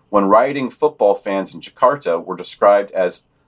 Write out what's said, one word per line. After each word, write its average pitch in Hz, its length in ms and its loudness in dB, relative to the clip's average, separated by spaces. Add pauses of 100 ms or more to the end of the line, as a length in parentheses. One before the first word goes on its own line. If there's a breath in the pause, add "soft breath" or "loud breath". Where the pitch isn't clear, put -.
when 101 160 0
rioting 127 460 2
football 117 440 0
fans 98 400 -6
in 82 60 -18
Jakarta 87 640 -2
were 92 120 -8
described 101 540 0
as 92 320 -4 (260)